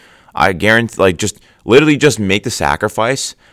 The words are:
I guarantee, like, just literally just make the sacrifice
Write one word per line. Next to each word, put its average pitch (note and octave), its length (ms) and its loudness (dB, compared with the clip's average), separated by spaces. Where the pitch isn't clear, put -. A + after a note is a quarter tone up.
I F#2 180 2
guarantee, A2 480 0
like, F#2 160 2
just G#2 220 -6
literally D3 320 4
just C#3 220 0
make G2+ 240 -2
the A#2 80 -6
sacrifice G#2+ 840 -4